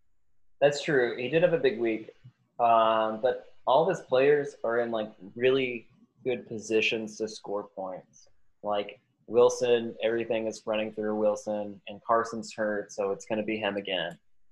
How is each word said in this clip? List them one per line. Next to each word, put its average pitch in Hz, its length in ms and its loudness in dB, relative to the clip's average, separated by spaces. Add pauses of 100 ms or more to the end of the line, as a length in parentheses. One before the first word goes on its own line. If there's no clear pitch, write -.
(580)
That's 143 240 2
true. 123 360 2
He 123 100 -4
did 160 140 2
have 175 100 4
a 165 60 2
big 123 200 2
week, 113 360 -2 (440)
um, 110 600 4
but 123 320 -2 (140)
all 135 160 4
of 185 80 2
his 170 160 -2
players 139 580 4
are 117 160 0
in, 117 100 -2
like, 110 220 -4 (240)
really 123 500 0 (380)
good 120 240 -4
positions 110 680 -2
to 110 100 -4
score 101 360 -8
points. - 680 -14 (320)
Like, 104 380 -4 (260)
Wilson, 120 760 2
everything 113 460 -2
is 107 180 -10
running 107 260 -2
through 107 220 -4
Wilson, 104 720 -2
and 101 160 -16
Carson's 113 500 -2
hurt, 107 380 -4
so 98 220 -4
it's 98 140 -10
gonna 107 180 -2
be 110 140 -4
him 101 180 -2
again. 90 420 -6 (340)